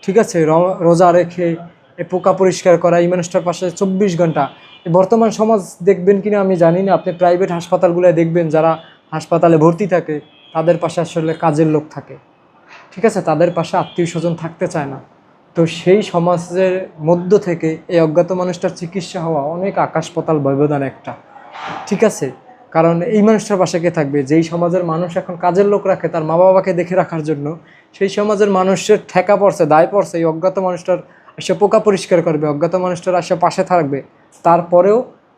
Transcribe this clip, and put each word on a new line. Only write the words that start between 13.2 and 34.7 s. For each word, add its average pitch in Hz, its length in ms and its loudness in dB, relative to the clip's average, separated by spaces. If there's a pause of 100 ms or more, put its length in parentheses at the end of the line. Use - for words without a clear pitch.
তাদের 165 280 2
পাশে 170 260 -4
আত্মীয় 170 300 -2
স্বজন 170 280 -4
থাকতে 165 320 -8
চায় 156 200 -6
না। 135 140 -12 (540)
তো 165 120 2
সেই 190 360 2
সমাজের 180 840 -2 (140)
মধ্য 175 360 2
থেকে 160 400 -2 (100)
এই 175 120 2
অজ্ঞাত 170 320 2
মানুষটার 180 440 -4
চিকিৎসা 175 440 -10
হওয়া 160 220 -4
অনেক 180 360 -4
আকাশ 160 320 -2
পাতাল 156 280 -2
ব্যবধান 139 440 0
একটা। 123 320 -10 (720)
ঠিক 208 180 0
আছে, 160 260 -2 (400)
কারণ 170 320 2
এই 214 200 2
মানুষটার 208 360 2
পাশে 185 220 0
কে 170 100 0
থাকবে? 147 320 -2
যেই 156 200 2
সমাজের 170 420 -2
মানুষ 170 320 -4
এখন 180 200 -8
কাজের 180 300 0
লোক 202 200 0
রাখে 185 220 -2
তার 165 160 -4
মা 160 120 -2
বাবাকে 185 360 4
দেখে 175 220 -4
রাখার 165 280 -2
জন্য, 151 360 -6 (340)
সেই 196 160 -4
সমাজের 208 420 0
মানুষের 190 480 2 (100)
ঠেকা 185 280 2
পড়ছে, 185 300 2
দায় 160 240 4
পড়ছে 180 280 -2
এই 165 60 0
অজ্ঞাত 165 340 -2
মানুষটার 180 400 -2 (400)
এসে 175 160 -4
পোকা 196 240 2
পরিষ্কার 185 440 0
করবে, 151 260 -2
অজ্ঞাত 160 260 -2
মানুষটার 180 400 -4
এসে 180 220 -2
পাশে 175 280 0
থাকবে। 147 380 -2 (400)
তারপরেও 175 640 4 (340)